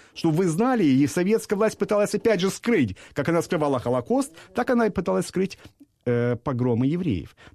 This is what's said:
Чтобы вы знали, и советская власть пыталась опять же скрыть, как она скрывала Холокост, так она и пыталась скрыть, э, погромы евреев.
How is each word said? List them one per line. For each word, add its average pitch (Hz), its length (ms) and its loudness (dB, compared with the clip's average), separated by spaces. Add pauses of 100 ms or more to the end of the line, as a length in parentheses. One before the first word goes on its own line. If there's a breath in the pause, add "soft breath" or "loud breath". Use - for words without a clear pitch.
(140 soft breath)
Чтобы 160 260 0
вы 190 80 2
знали, 220 360 0
и 139 240 4
советская 202 500 0
власть 214 200 0
пыталась 202 360 0
опять 208 280 2
же 190 80 0
скрыть, 165 480 0 (160 loud breath)
как 147 160 -2
она 170 120 2
скрывала 147 380 0
Холокост, 127 540 -2 (200 loud breath)
так 240 160 -4
она 233 180 2
и - 20 0
пыталась 190 380 -2
скрыть, - 300 -4 (480 loud breath)
э, 120 300 0
погромы 123 500 0
евреев. 143 500 -4 (200 loud breath)